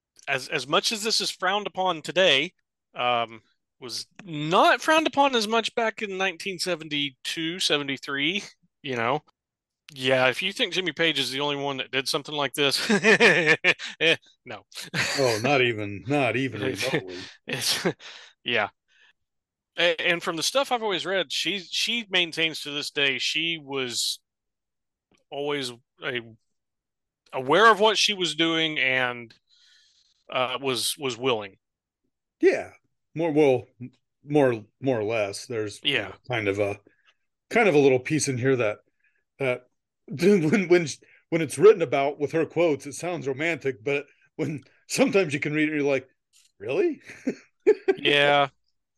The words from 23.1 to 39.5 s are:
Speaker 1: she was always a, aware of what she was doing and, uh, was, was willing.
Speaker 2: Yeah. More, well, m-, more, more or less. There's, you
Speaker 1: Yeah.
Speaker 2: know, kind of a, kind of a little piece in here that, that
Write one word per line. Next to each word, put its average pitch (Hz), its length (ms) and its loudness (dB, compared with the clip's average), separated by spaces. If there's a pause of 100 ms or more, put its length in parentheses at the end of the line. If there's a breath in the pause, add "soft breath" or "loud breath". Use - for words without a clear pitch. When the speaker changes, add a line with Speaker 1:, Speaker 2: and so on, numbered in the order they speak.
Speaker 1:
she 165 440 -4
was 135 580 -6 (1120)
always 143 400 -4 (320)
a, 131 180 -4 (1120)
aware 151 360 6
of 202 80 6
what 208 200 4
she 208 160 2
was 175 200 -4
doing 160 440 0
and, 127 560 -2 (1000 soft breath)
uh, 123 300 -2
was, 123 360 -2
was 131 200 -6
willing. 110 380 -4 (840)
Speaker 2:
Yeah. 311 300 2 (440)
More, 160 180 -2
well, 139 320 4 (160)
m-, 123 100 -14 (340)
more, 131 400 2 (160)
more 127 180 0
or 107 60 -2
less. 104 420 -4
There's, 107 360 -6
you 143 120 0
Speaker 1:
Yeah. 107 140 -2
Speaker 2:
know, 95 60 -14 (140)
kind 113 200 -2
of 98 100 0
a, 101 200 -2 (720 soft breath)
kind 226 180 4
of 160 60 4
a 147 40 6
little 135 220 6
piece 139 280 -2
in 131 100 -2
here 131 180 2
that, 110 220 -2 (600)
that 127 240 -2 (240)